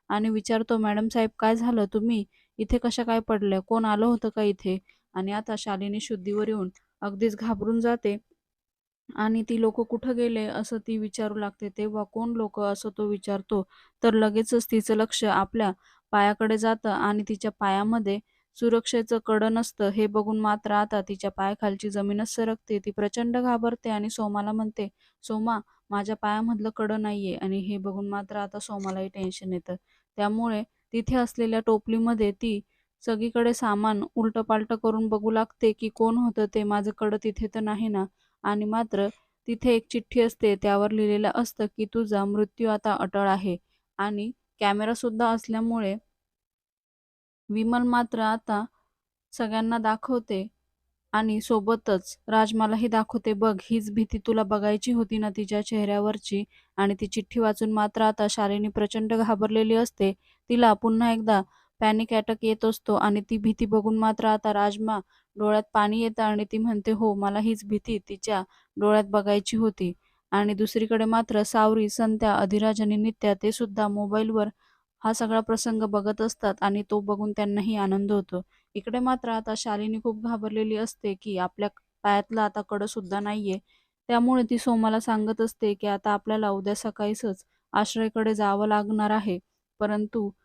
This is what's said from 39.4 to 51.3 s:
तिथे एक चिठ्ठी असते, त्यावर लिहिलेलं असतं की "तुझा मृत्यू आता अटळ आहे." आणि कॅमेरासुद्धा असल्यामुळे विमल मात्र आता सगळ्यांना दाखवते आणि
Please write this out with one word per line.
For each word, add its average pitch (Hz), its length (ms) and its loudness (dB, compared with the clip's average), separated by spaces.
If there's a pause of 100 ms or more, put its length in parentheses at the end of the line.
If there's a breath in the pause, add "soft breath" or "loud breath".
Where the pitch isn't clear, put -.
तिथे 240 280 2
एक 226 160 0
चिठ्ठी 240 300 0
असते, 220 340 2
त्यावर 202 360 2
लिहिलेलं 214 420 2
असतं 226 340 -2
की 214 260 -6
"तुझा 208 320 0
मृत्यू 208 440 0
आता 214 260 0
अटळ 202 340 0
आहे." 190 280 0 (420)
आणि 208 320 -4 (280)
कॅमेरासुद्धा 220 680 0
असल्यामुळे 220 680 -2 (1500)
विमल 226 360 0
मात्र 240 360 0
आता 220 420 -2 (680)
सगळ्यांना 226 460 -2
दाखवते 220 640 -2 (680)
आणि 214 280 0